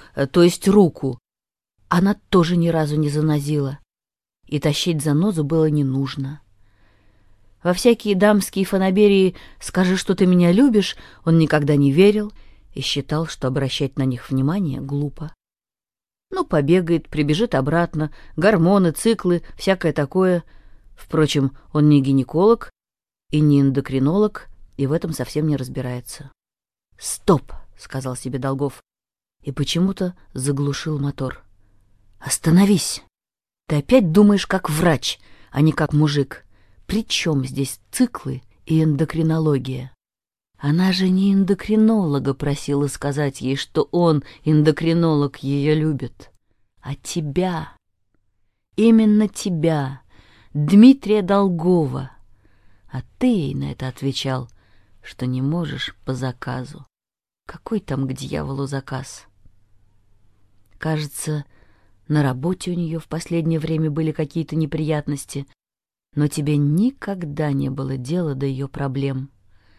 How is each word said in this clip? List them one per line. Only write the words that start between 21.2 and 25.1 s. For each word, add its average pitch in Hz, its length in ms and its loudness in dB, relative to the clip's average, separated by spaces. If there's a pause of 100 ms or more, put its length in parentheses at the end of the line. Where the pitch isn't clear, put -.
он 151 180 4
не 147 100 8
гинеколог 147 680 2 (600)
и 151 100 2
не 147 200 4
эндокринолог, 139 880 0 (320)
и 139 60 -2
в 131 60 -4
этом 165 200 -2